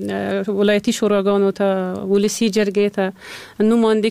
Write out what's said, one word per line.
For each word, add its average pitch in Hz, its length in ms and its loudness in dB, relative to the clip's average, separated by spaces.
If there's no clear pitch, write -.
اه، 196 400 -4
ولایتي 208 420 2
شوراګانو 202 580 2
ته، 190 440 -2
ولسي 202 440 0
جرګې 202 480 0
ته 190 160 -2
نوماندې 220 500 2